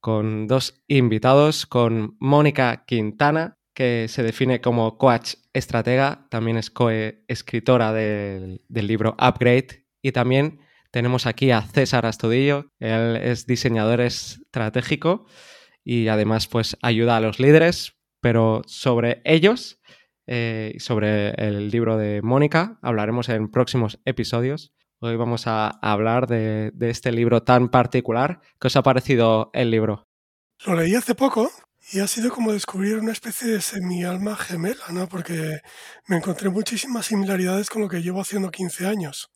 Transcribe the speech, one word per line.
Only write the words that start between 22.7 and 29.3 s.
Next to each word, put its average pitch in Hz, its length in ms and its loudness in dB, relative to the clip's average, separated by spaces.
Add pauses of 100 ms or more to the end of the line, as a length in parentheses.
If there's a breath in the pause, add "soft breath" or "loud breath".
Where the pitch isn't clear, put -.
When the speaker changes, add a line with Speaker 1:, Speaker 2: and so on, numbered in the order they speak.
Speaker 1:
hablaremos 117 480 -2
en 110 220 -2
próximos 117 560 0
episodios. 123 680 -4 (300)
Hoy 117 140 -4
vamos 117 300 -2
a 110 220 0 (120)
hablar 110 460 0
de, 110 480 -2
de 117 160 -2
este 120 200 -4
libro 117 320 2
tan 123 280 4
particular. 127 680 0 (200 soft breath)
¿Qué - 60 -2
os 127 100 2
ha 131 60 4
parecido 117 720 2